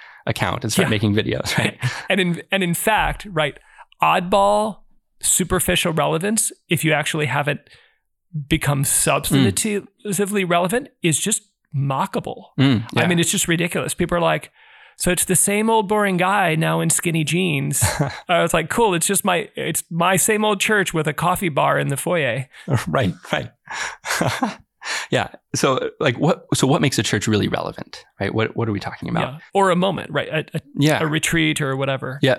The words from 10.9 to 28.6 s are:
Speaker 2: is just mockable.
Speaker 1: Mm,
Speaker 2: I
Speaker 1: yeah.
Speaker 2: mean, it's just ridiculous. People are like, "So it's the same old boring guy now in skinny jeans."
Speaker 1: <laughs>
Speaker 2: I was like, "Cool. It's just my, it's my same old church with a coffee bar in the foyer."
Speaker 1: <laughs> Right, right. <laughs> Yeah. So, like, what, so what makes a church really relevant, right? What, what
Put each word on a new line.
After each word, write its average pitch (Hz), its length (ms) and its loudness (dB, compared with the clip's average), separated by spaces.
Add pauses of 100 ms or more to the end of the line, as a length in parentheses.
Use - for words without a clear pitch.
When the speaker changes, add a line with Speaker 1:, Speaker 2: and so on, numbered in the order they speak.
Speaker 2:
is 160 160 2
just - 240 -2 (320)
mockable. 139 680 -2 (160)
Speaker 1:
Mm, 131 220 4 (140)
Speaker 2:
I 156 60 4
Speaker 1:
yeah. 165 40 2
Speaker 2:
mean, 175 120 2
it's 165 120 2
just - 180 0
ridiculous. 170 460 -2
People 175 240 -2
are - 20 0
like, 156 300 0 (480)
"So - 120 0
it's - 140 0
the 180 120 0
same 214 340 2
old 220 180 2
boring 202 300 2
guy 185 380 2
now 165 240 0
in 165 100 2
skinny 165 340 0
jeans." 147 580 0 (240)
Speaker 1:
<laughs> - 220 -8
Speaker 2:
I 170 140 4
was 170 100 0
like, 160 160 0
"Cool. 226 260 2
It's 165 120 0
just 196 180 0
my, 180 320 0
it's 147 340 -4
my 175 260 2
same 214 280 2
old 208 160 0
church 208 320 2
with 156 140 0
a 151 80 0
coffee 180 340 0
bar 143 300 2
in 143 100 0
the 139 80 -2
foyer." 135 520 -2 (180)
Speaker 1:
<laughs> 127 200 0
Right, 135 280 0 (180)
right. 127 180 -4 (720)
<laughs> - 400 -2 (500)
Yeah. - 180 0 (260)
So, 131 360 0 (100)
like, 131 180 2
what, - 360 0
so - 120 2
what 135 140 4
makes 135 180 2
a 113 40 2
church 104 260 -2
really 101 200 2
relevant, - 580 -8 (140)
right? 98 140 -2
What, 110 220 -2
what 113 140 -2